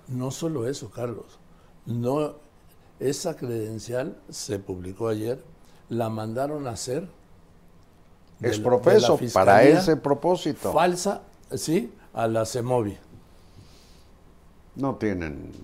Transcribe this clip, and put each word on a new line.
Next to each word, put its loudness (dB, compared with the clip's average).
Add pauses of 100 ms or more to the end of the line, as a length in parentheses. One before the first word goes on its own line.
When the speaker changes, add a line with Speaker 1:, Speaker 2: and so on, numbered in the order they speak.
Speaker 1:
No -6
solo -4
eso, -8
Carlos. -10 (460)
No, -2 (640)
esa -4
credencial -6 (120)
se -8
publicó -8
ayer, -4 (460)
la -2
mandaron -6
a -6
hacer -6 (1300)
de -2
Speaker 2:
Es 0
Speaker 1:
la, -6
Speaker 2:
profeso 6
Speaker 1:
de -4
la -6
Speaker 2:
para 8
Speaker 1:
fiscalía 10
Speaker 2:
ese 2
propósito. -2
Speaker 1:
falsa, 0 (320)
sí, -2 (200)
a 0
la 0
cemovi. -2 (1800)
Speaker 2:
No -4
tienen -4 (120)